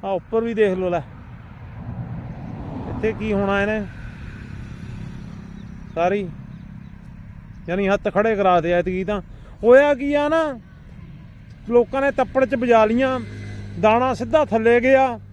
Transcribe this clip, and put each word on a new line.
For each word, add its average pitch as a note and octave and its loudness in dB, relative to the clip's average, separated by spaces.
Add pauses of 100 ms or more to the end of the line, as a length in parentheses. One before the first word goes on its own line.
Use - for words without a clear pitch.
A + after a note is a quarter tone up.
ਆਹ G3 -4
ਉੱਪਰ A3+ -2
ਵੀ A#3 -4
ਦੇਖ G3+ 4
ਲਓ F#3 -2
ਲੈ, F3 -2 (1900)
ਇੱਥੇ A3 -2
ਕੀ G#3+ -4
ਹੋਣਾ G3 0
ਇਹਨੇ, G#3 -2 (2000)
ਸਾਰੀ F#3 0 (1400)
ਯਾਨੀ F#3+ 0
ਹੱਥ G3 0
ਖੜੇ G#3+ 2
ਕਰਾ F#3 4
ਤੇ E3+ 0
ਐਤਕੀ F3+ 0
ਤਾਂ। G3+ -2 (440)
ਹੋਇਆ C4+ 8
ਕੀ C#4+ -2
ਆ D4 2
ਨਾ, D#4+ 2 (1300)
ਲੋਕਾਂ A#3+ 2
ਨੇ C#4 2
ਤੱਪੜ C4 2
'ਚ A#3+ -2
ਬਜਾ A#3 6
ਲੀਆਂ, B3+ 2 (600)
ਦਾਣਾ A#3 4
ਸਿੱਧਾ B3 2
ਥੱਲੇ A3+ 4
ਗਿਆ। C4 4 (140)